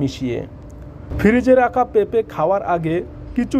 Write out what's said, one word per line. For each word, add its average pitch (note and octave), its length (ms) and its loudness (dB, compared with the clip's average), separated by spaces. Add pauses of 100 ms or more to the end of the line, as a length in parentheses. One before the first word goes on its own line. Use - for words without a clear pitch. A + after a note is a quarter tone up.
মিশিয়ে। B2+ 380 -2 (800)
ফ্রিজে A#3+ 340 4 (100)
রাখা B3 200 2 (100)
পেঁপে G#3 260 2 (140)
খাওয়ার F#3 300 2 (120)
আগে D#3+ 200 -2 (400)
কিছু B3 240 0